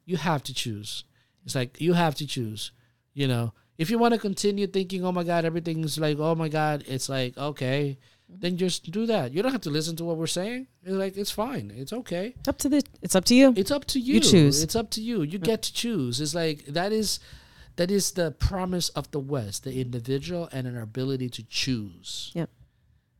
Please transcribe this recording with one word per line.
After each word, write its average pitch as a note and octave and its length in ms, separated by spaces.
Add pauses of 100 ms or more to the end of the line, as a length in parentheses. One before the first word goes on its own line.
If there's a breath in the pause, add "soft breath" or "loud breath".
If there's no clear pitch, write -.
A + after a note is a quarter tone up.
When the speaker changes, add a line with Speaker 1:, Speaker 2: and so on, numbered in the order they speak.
Speaker 1:
you F3 120
have D3+ 260
to C3 100
choose. G#2 500 (420)
It's B2+ 100
like, B2 260
you E3+ 120
have E3+ 220
to D3+ 120
choose, G#2+ 440 (420)
you C#3 140
know. A#2+ 260 (240)
If D#3+ 120
you A#3 80
wanna A#3 220
continue G3+ 480
thinking, F#3+ 380
"Oh F#3 60
my F3+ 120
God, E3+ 220
everything's D#3+ 520
like, D3+ 220
oh D#3+ 160
my D#3+ 140
God," D3+ 380
it's C3 220
like, C3 280
okay, C#3 600 (340)
Speaker 2:
Mm-hmm. F3+ 80
Speaker 1:
then F3+ 160
just F3 360
do G#3+ 160
that. D#3+ 260
You F3 80
don't C4 100
have B3+ 100
to E3 80
listen D#3 280
to E3+ 80
what E3+ 100
we're D#3+ 100
saying. A#3 420 (160)
It's F#3 100
like, F#3+ 240
it's G3+ 140
fine. G#3+ 440
It's C3+ 160
okay. G#3+ 480
Speaker 2:
It's - 80
up C4+ 120
to C#4+ 100
the, C#4+ 120 (200)
it's - 120
up F#3 120
to A#3+ 100
you. C4 220
Speaker 1:
It's G3 140
up C#4+ 160
to C#4 120
you. B3 140
Speaker 2:
You - 80
choose. D#3 420
Speaker 1:
It's D#3 100
up A3+ 180
to A3 100
you. A3 220
You D3 100
Speaker 2:
Yep. F#3+ 100
Speaker 1:
get G#3 200
to - 100
choose. C#3+ 480
It's D3+ 120
like, D#3+ 340
that F3 260
is, A3 260 (560 soft breath)
that F3+ 160
is G3+ 200
the E3 200
promise F#3 560
of - 240
the D3+ 80
West, C3+ 460
the C3 160
individual C#3 720
and C3 120
an B2 120
ability B2+ 500
to A#2+ 160
choose. G#2 880
Speaker 2:
Yep. E3+ 160 (720)